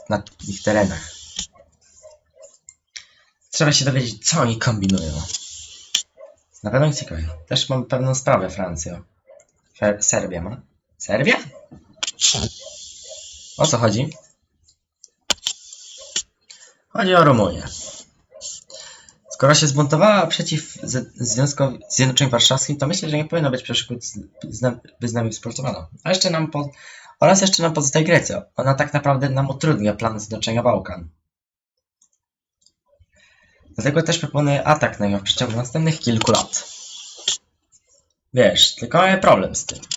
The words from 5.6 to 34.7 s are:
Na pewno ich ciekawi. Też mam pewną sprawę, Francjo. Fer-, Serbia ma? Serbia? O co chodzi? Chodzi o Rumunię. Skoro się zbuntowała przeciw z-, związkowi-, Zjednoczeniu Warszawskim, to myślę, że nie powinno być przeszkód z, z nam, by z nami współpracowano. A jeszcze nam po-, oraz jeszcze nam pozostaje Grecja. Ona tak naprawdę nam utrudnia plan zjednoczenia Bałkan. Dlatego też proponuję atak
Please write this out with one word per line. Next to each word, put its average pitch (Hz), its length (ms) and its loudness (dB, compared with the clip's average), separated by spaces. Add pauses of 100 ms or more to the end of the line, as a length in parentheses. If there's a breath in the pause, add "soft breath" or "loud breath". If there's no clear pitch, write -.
Na 107 80 -4
pewno 143 160 2
ich 139 100 0
ciekawi. 80 300 -8 (220)
Też - 200 -2
mam 127 180 -2
pewną 131 280 0
sprawę, 101 360 0
Francjo. 87 520 -8 (760)
Fer-, 104 220 0
Serbia 90 400 -2
ma? 104 180 -10 (380)
Serbia? 156 380 0 (2250)
O 151 80 2
co 120 120 2
chodzi? 117 320 0 (2750 loud breath)
Chodzi 185 260 0
o 170 100 8
Rumunię. 107 380 4 (1700 loud breath)
Skoro 143 240 4
się 156 120 4
zbuntowała 156 600 4
przeciw - 460 -4 (100)
z-, 120 340 -6
związkowi-, 127 640 0 (100)
Zjednoczeniu 131 420 2
Warszawskim, 135 460 2
to 135 100 0
myślę, 160 220 -2
że 151 80 0
nie 151 80 0
powinno 156 260 0
być 127 120 -4
przeszkód 117 420 -4
z, - 140 -12 (300)
z 110 120 -12
nam, 120 200 -2 (200)
by 120 80 -4
z 107 40 -6
nami 113 180 -2
współpracowano. 117 580 -8 (160)
A 160 40 -8
jeszcze 185 220 0
nam 160 200 -2
po-, 143 200 -4 (500 loud breath)
oraz 190 200 8
jeszcze 190 220 2
nam 160 100 2
pozostaje 160 320 2
Grecja. 165 380 2 (140)
Ona 135 180 2
tak 143 180 -2
naprawdę 139 360 2
nam 135 220 0
utrudnia 113 440 0
plan 110 260 -4
zjednoczenia 110 420 -2
Bałkan. 90 460 -2 (2500 soft breath)
Dlatego 165 320 2
też 160 160 0
proponuję 143 460 0
atak 147 360 2